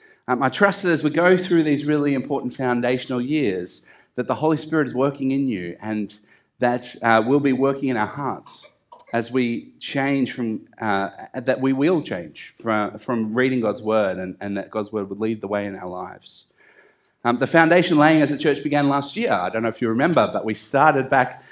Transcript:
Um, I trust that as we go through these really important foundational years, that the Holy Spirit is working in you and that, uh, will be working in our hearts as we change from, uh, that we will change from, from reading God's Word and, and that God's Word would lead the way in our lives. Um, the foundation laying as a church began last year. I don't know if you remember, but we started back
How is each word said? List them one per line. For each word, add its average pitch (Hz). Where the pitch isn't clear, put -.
Um, 127
I 131
trust 196
that 175
as 151
we 151
go 175
through 175
these 147
really 147
important 127
foundational 123
years, 120
that 123
the 123
Holy 156
Spirit 156
is 117
working 135
in 139
you 90
and 107
that, 123
uh, 113
will 139
be 135
working 135
in 123
our 107
hearts -
as 117
we 120
change 139
from, 113
uh, 98
that 123
we 135
will 151
change 85
from, 107
from 110
reading 127
God's 104
Word 107
and, 92
and 101
that 98
God's 107
Word 101
would 101
lead 110
the 98
way 101
in 98
our 92
lives. -
Um, 120
the 127
foundation 165
laying 156
as 135
a 143
church 143
began 143
last 139
year. 214
I 92
don't 110
know 113
if -
you 117
remember, 127
but 104
we 110
started 139
back 127